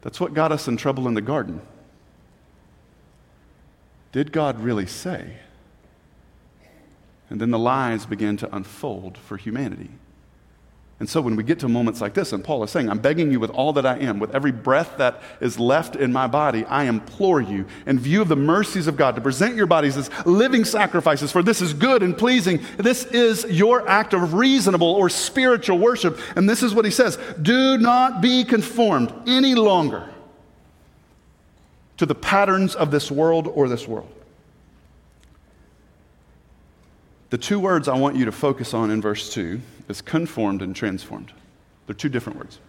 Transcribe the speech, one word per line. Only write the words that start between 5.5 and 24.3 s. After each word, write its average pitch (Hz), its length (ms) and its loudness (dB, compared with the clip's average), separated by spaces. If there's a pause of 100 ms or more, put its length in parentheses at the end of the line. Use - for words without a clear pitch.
And 107 100 -8
then 113 120 0
the 117 80 0
lies 117 480 -2
began 104 300 -2
to - 180 -10
unfold 95 640 -12
for - 200 -14
humanity. 113 520 -8 (1080)
And 107 80 -8
so 160 140 -2
when 117 160 -2
we 110 60 -4
get 160 160 -2
to 135 100 -4
moments 117 320 0
like 104 120 -6
this, - 200 -4
and 101 100 -6
Paul 143 200 -4
is 104 80 -10
saying, 135 180 -2
"I'm 104 80 -2
begging 147 340 0
you 123 80 0
with 110 120 -4
all 139 220 -2
that 139 120 0
I 127 140 0
am, 110 200 -4
with 107 160 -4
every 135 160 0
breath 131 460 0
that 127 240 0 (180)
is 120 180 -4
left 127 380 0
in 139 160 0
my 131 160 0
body, 127 380 0
I 139 200 -2
implore 143 540 0
you, 98 280 -4 (180)
in 135 140 2
view 147 220 2
of 208 60 0
the 160 80 4
mercies 165 520 0
of 151 100 -4
God, 127 180 2
to 117 60 -8
present 139 340 0
your 208 120 2
bodies 151 280 4
as 139 140 -4 (160)
living 220 400 4
sacrifices, 156 680 0
for 180 100 2
this 202 200 2
is 165 120 -2
good 226 300 2
and 180 140 0
pleasing. 202 420 2 (180)
This 240 280 2
is 226 440 2
your 214 380 4
act 208 260 2
of 175 200 0